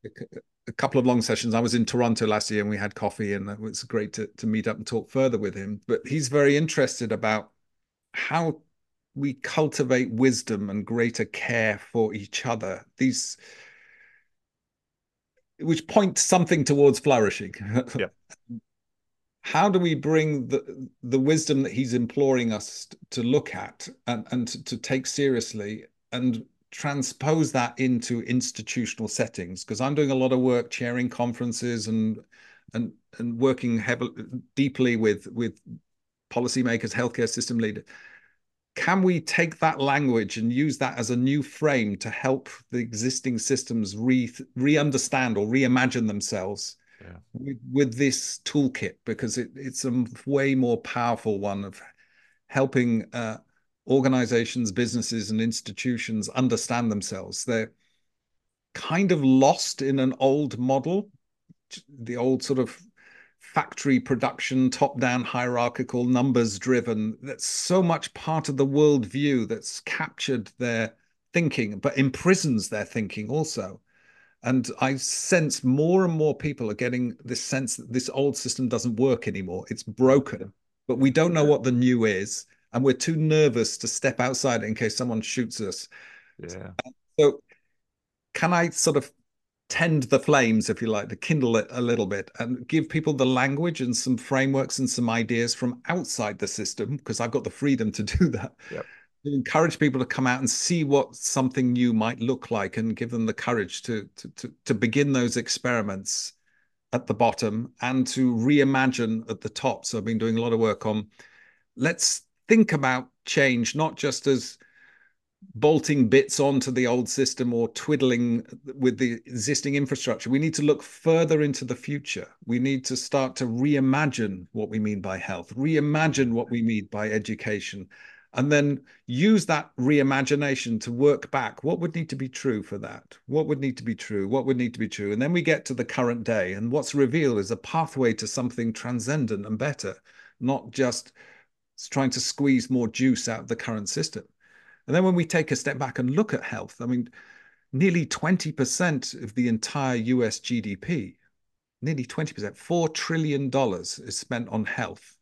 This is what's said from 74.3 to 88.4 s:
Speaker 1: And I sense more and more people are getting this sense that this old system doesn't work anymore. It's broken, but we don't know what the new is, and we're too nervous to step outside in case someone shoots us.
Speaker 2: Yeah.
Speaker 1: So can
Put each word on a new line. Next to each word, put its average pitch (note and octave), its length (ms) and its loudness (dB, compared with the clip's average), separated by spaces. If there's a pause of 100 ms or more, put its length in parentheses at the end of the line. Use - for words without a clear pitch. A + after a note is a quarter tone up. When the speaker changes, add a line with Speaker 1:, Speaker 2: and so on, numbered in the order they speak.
Speaker 1:
And B2 260 0 (100)
I C3+ 160 2
sense - 680 0
more D#3+ 400 4
and E3+ 100 0
more D3+ 220 2
people C3+ 340 -6
are G#2 40 -4
getting B2 500 -2
this A#2+ 180 -6
sense C3+ 340 -4
that A#2+ 160 -14
this B2+ 180 -2
old C#3 260 0
system B2+ 320 -4
doesn't A#2 280 -2
work B2+ 300 2
anymore. F#2+ 440 -6
It's A#2 120 -8
broken, B2+ 720 4 (340)
but B2 120 0
we C3+ 120 6
don't D#3+ 240 4
know D3+ 100 4
what D3 200 4
the B2+ 80 2
new B2 320 4
is, G2+ 420 -2 (260)
and B2 120 0
we're C3+ 80 6
too D#3+ 240 0
nervous D3+ 640 4
to A2+ 100 -6
step - 320 -2
outside B2 440 0
in G#2+ 100 -4
case A2 220 -2
someone A#2+ 240 -2
shoots A#2 400 -4
us. G2 280 -8 (500)
Speaker 2:
Yeah. F#2+ 320 -12 (480)
Speaker 1:
So C#3+ 240 4 (920)
can E3+ 180 0